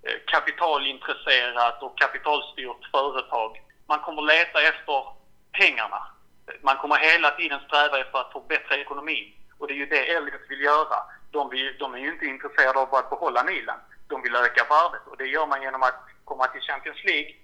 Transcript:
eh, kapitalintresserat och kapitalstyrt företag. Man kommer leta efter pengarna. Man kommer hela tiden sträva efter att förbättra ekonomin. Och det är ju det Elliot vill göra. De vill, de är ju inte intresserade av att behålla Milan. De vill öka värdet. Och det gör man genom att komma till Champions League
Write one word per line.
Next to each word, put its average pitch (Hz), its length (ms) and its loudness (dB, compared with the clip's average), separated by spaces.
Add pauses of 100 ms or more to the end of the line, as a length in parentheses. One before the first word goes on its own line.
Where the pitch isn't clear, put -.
eh, 58 120 -4 (140)
kapitalintresserat 135 1500 0
och 131 160 -12
kapitalstyrt 135 840 -2 (120)
företag. 131 560 0 (420)
Man 147 140 0
kommer 151 160 -8
leta 160 360 4 (140)
efter - 260 -2 (640)
pengarna. 117 400 2 (680)
Man 135 80 4
kommer 147 200 0 (140)
hela 160 200 6
tiden 147 360 -4
sträva 147 340 4
efter 131 180 -2
att 123 140 -4
förbättra 143 440 -4
ekonomin. 143 500 -6 (320)
Och 147 100 -8
det 143 60 -6
är 143 100 -6
ju - 20 -8
det 135 280 0
Elliot 143 340 -4
vill 139 120 -10
göra. 147 380 2 (320)
De 139 200 -4
vill, 135 280 -4
de 131 160 -6
är 123 40 -10
ju 135 160 -6
inte 160 120 -8
intresserade 135 520 2
av 131 160 0
att 127 160 2
behålla 127 340 0
Milan. - 340 -4 (300)
De 131 140 -6
vill 120 140 -2
öka 123 260 4 (120)
värdet. 156 360 4
Och 131 60 -16
det 135 100 -6
gör 147 200 0
man 139 160 -2
genom 131 200 -2
att 127 180 2 (240)
komma 131 220 -2
till 127 140 -6
Champions 147 440 -8
League 175 260 -2 (140)